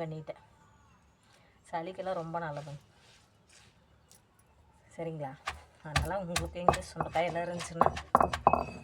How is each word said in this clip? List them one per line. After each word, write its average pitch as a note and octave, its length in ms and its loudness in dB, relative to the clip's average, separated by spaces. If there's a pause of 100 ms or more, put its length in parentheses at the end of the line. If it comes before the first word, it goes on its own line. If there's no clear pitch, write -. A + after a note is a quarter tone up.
பண்ணிட்டேன். D#3 400 -6 (1300)
சளிக்கெல்லாம் F3+ 500 -2
ரொம்ப E3 220 -4
நல்லதுங்க. D3 400 -6 (2000)
சரிங்களா? D#3+ 360 -4 (540)
அதனால D3+ 380 2
உங்களுக்கு F3 400 -2
எங்க F3+ 280 2
சுண்டைக்காய் E3 380 0
எல்லாம் E3+ 180 0
இருந்துச்சுன்னா E3+ 420 2 (960)